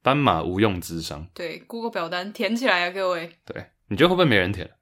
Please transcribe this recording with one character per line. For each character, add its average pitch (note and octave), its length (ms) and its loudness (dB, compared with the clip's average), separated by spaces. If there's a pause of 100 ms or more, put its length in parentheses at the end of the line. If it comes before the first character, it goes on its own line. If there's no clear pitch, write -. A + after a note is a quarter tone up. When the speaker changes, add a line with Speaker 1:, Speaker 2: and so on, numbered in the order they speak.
Speaker 1:
斑 C3 160 2
马 G2+ 260 2
无 F2+ 160 -2
用 G2+ 220 2
咨 E2+ 180 -8
商。 D#2+ 340 -10
Speaker 2:
对， E3+ 340 -12
Google A#3 240 -8
表 E3+ 180 -4
单 F3+ 240 -6
填 G#3+ 220 -2
起 B3 120 -2
来 F3 200 2
啊， - 20 -4
各 F#3 220 -2
位。 E3+ 340 -6
Speaker 1:
对， - 220 -12 (200)
你 G#2 80 -4
觉 G#2+ 80 4
得 F3 60 8
会 F#3 60 4
不 F3+ 40 0
会 F3+ 60 6
没 B2+ 100 6
人 F#2 160 4
填？ F#2 180 -8 (120)